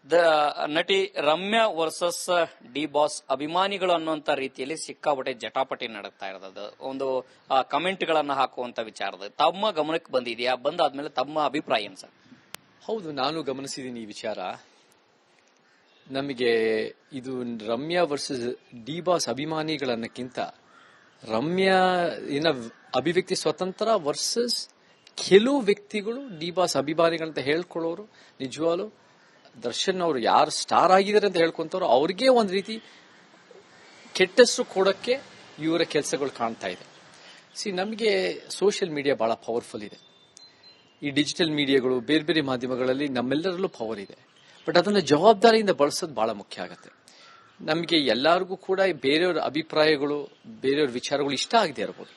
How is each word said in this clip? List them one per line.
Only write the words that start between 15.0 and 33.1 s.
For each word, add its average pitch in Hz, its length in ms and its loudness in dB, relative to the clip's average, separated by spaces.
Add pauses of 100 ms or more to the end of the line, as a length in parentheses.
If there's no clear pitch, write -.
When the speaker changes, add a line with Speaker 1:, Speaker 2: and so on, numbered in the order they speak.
Speaker 2:
ನಮಗೆ 131 420 0 (600)
ಇದು 127 300 -8 (260)
ರಮ್ಯಾ 151 340 -2
ವರ್ಸಸ್ 135 540 -4 (280)
ಡಿ 151 160 -8
ಬಾಸ್ 170 280 0
ಅಭಿಮಾನಿಗಳನ್ನಕ್ಕಿಂತ 131 1080 -6 (920)
ರಮ್ಯಾ 180 500 2 (500)
ಏನ 143 180 -2 (500)
ಅಭಿವ್ಯಕ್ತಿ 170 380 0
ಸ್ವತಂತ್ರ 185 600 -2
ವರ್ಸಸ್ 202 720 -2 (460)
ಕೆಲವು 240 460 6
ವ್ಯಕ್ತಿಗಳು 214 760 -4
ಡಿ 165 120 -6
ಬಾಸ್ 175 260 0
ಅಭಿಮಾನಿಗಳಂತ 160 600 0
ಹೇಳ್ಕೊಳ್ಳೋರು, 165 640 -4 (380)
ನಿಜವಾಗ್ಲೂ 165 520 -2 (680)
ದರ್ಶನ್ 180 400 -2
ಅವರು 160 160 0
ಯಾರು 117 320 4
ಸ್ಟಾರ್ 139 420 4
ಆಗಿದ್ದಾರೆ 202 340 4
ಅಂತ 185 100 0
ಹೇಳ್ಕೊಂತವ್ರು, 165 500 0
ಅವ್ರಿಗೆ 180 420 4
ಒಂದ್ 226 240 6
ರೀತಿ 208 300 -4 (1300)